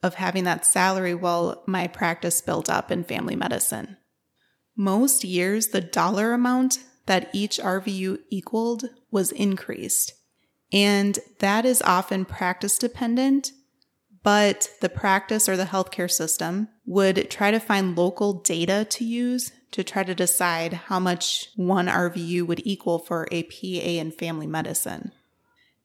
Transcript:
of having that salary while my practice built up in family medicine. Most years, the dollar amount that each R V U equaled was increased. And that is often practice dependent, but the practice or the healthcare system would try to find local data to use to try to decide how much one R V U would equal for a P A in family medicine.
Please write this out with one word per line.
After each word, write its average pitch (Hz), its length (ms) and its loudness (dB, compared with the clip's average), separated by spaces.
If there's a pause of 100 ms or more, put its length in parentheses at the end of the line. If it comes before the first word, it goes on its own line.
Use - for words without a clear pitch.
of 185 140 0
having 185 280 0
that 175 220 0
salary 185 480 2
while 175 520 0
my 185 200 0
practice 170 560 -2
built 165 260 -2
up - 240 0
in 170 100 0
family - 320 -4
medicine. - 600 -4 (800)
Most 214 480 2
years, 190 440 0
the 190 120 0
dollar 190 540 0
amount 254 440 2 (280)
that 185 260 0
each 202 280 -2
R 190 200 -2
V 196 120 -6
U 190 260 -4 (120)
equaled 226 600 -4 (220)
was 185 180 2
increased. - 840 -2 (600)
And 104 460 4 (200)
that 208 260 2
is 247 180 4
often 185 420 2
practice 185 520 -2
dependent, 254 760 0 (680)
but 208 460 4 (120)
the 180 80 0
practice 202 600 0
or 190 80 2
the 185 80 0
healthcare 185 460 -2
system 170 580 -2 (160)
would 190 460 2
try 202 220 2
to 220 80 2
find 190 360 0
local 202 360 2
data 180 580 0
to - 140 -4
use 240 480 -2 (180)
to 190 140 -4
try - 180 -2
to 185 120 -4
decide 170 580 0
how 180 260 -4
much 180 560 0
one 180 340 2
R 175 220 2
V 175 100 -6
U 175 240 -2
would 170 200 -2
equal 180 340 0
for 165 320 -4
a 170 140 -2
P 185 360 -8
A 170 180 -2
in 160 120 -6
family 160 380 -6
medicine. - 640 -6 (720)